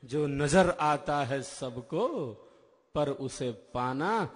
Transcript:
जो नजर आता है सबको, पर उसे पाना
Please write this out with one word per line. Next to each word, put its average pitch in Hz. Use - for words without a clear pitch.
जो 147
नजर 147
आता 147
है 135
सबको, 143
पर 147
उसे 131
पाना 135